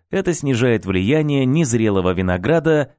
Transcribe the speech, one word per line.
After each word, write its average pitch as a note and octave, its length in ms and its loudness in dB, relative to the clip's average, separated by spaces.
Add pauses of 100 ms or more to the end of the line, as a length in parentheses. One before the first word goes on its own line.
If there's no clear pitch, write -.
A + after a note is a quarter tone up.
это F#3 240 -2
снижает A#2+ 520 0
влияние C3+ 600 0
незрелого A2+ 680 0
винограда, C3 840 0